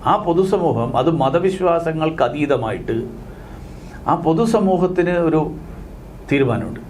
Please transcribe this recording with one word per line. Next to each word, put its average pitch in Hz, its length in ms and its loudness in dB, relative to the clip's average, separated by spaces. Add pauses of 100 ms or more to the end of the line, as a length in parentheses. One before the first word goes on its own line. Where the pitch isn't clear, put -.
(100)
ആ - 20 6 (140)
പൊതുസമൂഹം 170 640 2 (100)
അത് 139 100 4 (120)
മതവിശ്വാസങ്ങൾക്ക് 165 1040 0
അതീതമായിട്ട് 117 680 -2 (1120)
ആ 156 40 6 (120)
പൊതുസമൂഹത്തിന് 180 880 2 (140)
ഒരു 156 120 4 (880)
തീരുമാനമുണ്ട്. 120 600 0